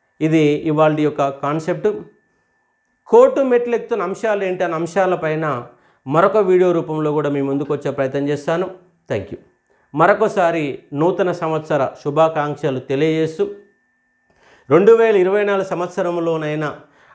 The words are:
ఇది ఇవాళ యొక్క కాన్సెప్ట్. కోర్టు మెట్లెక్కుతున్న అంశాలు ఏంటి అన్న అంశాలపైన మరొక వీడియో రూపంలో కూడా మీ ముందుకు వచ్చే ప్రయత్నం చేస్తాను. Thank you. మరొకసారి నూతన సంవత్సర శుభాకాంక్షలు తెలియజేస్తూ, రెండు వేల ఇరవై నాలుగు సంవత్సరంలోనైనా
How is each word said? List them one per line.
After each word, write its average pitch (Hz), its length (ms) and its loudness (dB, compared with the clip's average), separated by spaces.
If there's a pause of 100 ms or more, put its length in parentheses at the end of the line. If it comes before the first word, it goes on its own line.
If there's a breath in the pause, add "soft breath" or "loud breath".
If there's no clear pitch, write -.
(200)
ఇది 156 240 2 (260)
ఇవాళ 151 300 2
యొక్క 147 280 0 (160)
కాన్సెప్ట్. 156 460 -2 (1160)
కోర్టు 262 340 6
మెట్లెక్కుతున్న 240 640 0
అంశాలు 196 420 -2
ఏంటి 180 200 -2
అన్న 170 100 -2
అంశాలపైన 165 720 -2 (600 soft breath)
మరొక 180 300 2
వీడియో 185 360 4
రూపంలో 156 400 -2
కూడా 147 180 -2
మీ 143 120 -2
ముందుకు 139 300 -4
వచ్చే 143 180 -6
ప్రయత్నం 139 380 -4
చేస్తాను. 165 380 -2 (440)
Thank 104 200 -6
you. - 100 -14 (540)
మరొకసారి 170 840 0 (160)
నూతన 175 380 0
సంవత్సర 156 560 -2 (160)
శుభాకాంక్షలు 147 720 -2
తెలియజేస్తూ, 156 680 -2 (1300 soft breath)
రెండు 196 220 8
వేల 220 240 4
ఇరవై 196 280 2
నాలుగు 196 240 -2
సంవత్సరంలోనైనా 165 1000 -4 (460 soft breath)